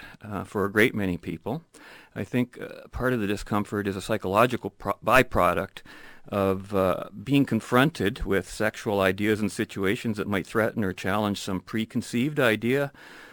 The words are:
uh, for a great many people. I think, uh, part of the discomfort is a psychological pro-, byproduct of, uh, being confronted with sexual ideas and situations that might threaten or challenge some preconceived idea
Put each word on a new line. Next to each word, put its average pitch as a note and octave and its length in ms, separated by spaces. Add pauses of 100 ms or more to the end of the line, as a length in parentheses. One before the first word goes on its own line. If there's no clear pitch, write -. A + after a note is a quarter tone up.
(220)
uh, G2+ 220
for G2 220
a G2+ 40
great G#2+ 240
many F#2+ 220
people. G2 480 (500)
I A2 80
think, B2 380
uh, - 280
part B2+ 260
of A#2 60
the G2+ 60
discomfort G#2 640
is G2 80
a F#2 60
psychological G#2+ 640
pro-, - 340
byproduct G2 760 (480)
of, G2 460
uh, F#2+ 300 (200)
being C#3 220
confronted B2 800
with G2 260
sexual G#2 500
ideas G2+ 400
and G2+ 100
situations G#2+ 680
that G2+ 100
might G2 180
threaten A2 380
or F#2+ 80
challenge G2+ 480
some F#2 200
preconceived A#2+ 800
idea B2 540 (400)